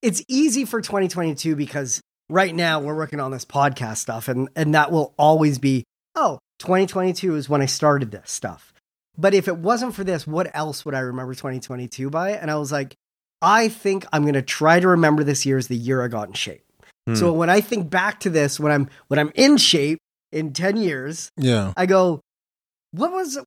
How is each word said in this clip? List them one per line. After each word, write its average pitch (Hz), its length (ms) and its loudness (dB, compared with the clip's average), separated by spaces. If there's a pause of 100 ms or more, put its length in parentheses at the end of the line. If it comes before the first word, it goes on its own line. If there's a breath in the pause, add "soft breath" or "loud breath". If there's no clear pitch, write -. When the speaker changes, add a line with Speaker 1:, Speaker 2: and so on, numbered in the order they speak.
Speaker 1:
it's 208 240 0
easy 262 380 2
for 226 160 -6
twenty 196 260 -2
twenty-two 160 480 -2
because 139 460 -6 (280)
right 180 240 0
now 165 280 0
we're 147 140 -6
working 151 240 -6
on 131 120 -4
this 127 140 -10
podcast 131 520 0
stuff 113 300 -8
and, 131 280 -2
and 156 200 0
that 151 160 4
will 156 260 0
always 151 420 4
be, 131 260 0 (280)
"Oh, 226 240 0 (220)
twenty 185 260 2
twenty-two 185 500 -2
is 135 140 -4
when 143 120 2
I 135 60 0
started 139 440 0
this - 180 -16
stuff." - 440 -12 (440)
But 190 160 2
if 190 140 2
it 170 100 -4
wasn't 226 380 -2
for 196 80 -8
this, 175 240 -4
what 170 260 -4
else 151 320 -6
would 143 80 -6
I 135 60 -4
remember 127 340 -8
twenty 131 260 -8
twenty-two 127 520 -10
by? 175 220 -2
And 160 180 -6
I 151 60 -2
was 143 140 -6
like, 139 220 -6 (480)
"I 214 280 4
think 196 440 -4
I'm 147 120 2
gonna 139 180 2
try 160 360 4
to 180 100 4
remember 156 340 4
this 139 240 -2
year 135 100 2
as 123 100 -4
the 127 100 -4
year 123 260 -2
I 123 40 -2
got 110 200 -6
in 98 80 -16
shape." - 280 -10 (440 soft breath)
Speaker 2:
Hmm. 113 80 0
Speaker 1:
So 170 180 4
when 165 160 2
I 196 120 4
think 202 280 -4
back 190 320 -2
to 196 80 -2
this, 147 300 2
when 151 120 2
I'm, 143 160 2 (220 soft breath)
when 143 100 2
I'm 151 160 0
in 269 220 6
shape 156 400 2 (340)
in 156 220 -4
ten 196 240 -2
years, 156 600 -4
Speaker 3:
Yeah. 110 380 2
Speaker 1:
I 185 120 0
go, 185 340 4 (680)
"What 262 200 -4
was, 349 360 -6